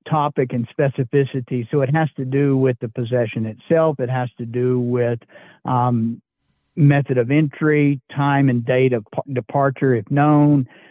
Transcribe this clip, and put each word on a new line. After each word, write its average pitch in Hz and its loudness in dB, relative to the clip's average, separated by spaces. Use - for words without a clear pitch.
topic 147 -2
and 120 -4
specificity. 131 -2
So 147 0
it 135 0
has 160 0
to 139 -6
do 135 0
with 131 0
the 123 -8
possession 117 -4
itself. 160 0
It 123 -4
has 127 -4
to 120 -10
do 123 -2
with, 120 -2
um, 120 -2
method 143 4
of 117 0
entry, 147 2
time 139 2
and 120 -2
date 127 2
of 110 -4
p-, - -8
departure, 135 0
if 110 -4
known. 147 4